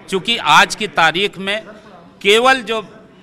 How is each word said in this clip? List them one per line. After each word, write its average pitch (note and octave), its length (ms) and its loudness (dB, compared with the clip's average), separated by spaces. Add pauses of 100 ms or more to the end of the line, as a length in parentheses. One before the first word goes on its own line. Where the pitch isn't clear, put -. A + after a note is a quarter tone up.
क्योंकि G#3+ 280 -4
आज E3+ 380 2
की G#3+ 120 -8
तारीख E3+ 500 -2
में G3+ 280 -6 (560)
केवल A#3+ 400 2
जो G#3+ 460 -10 (160)